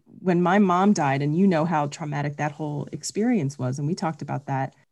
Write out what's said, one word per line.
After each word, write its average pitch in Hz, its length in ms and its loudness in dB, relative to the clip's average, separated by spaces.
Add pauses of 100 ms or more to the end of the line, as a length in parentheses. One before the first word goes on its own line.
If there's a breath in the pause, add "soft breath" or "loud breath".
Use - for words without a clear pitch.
when 175 360 0
my 180 180 4
mom 190 340 4
died, 139 280 0
and 147 160 0
you 196 100 4
know 160 180 2
how 151 220 0
traumatic 147 500 -6
that 151 140 -4
whole 147 400 -8
experience 196 680 -2
was, 131 220 -4
and 147 80 -4
we 175 80 -2
talked 160 260 -6
about 135 260 -8
that, 135 260 -4 (180)